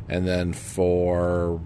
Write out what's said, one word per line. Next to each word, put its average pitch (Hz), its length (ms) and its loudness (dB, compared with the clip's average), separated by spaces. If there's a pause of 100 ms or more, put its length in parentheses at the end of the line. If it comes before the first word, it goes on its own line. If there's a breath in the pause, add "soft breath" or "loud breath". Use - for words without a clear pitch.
and 90 180 0
then 90 280 0
for 87 1120 0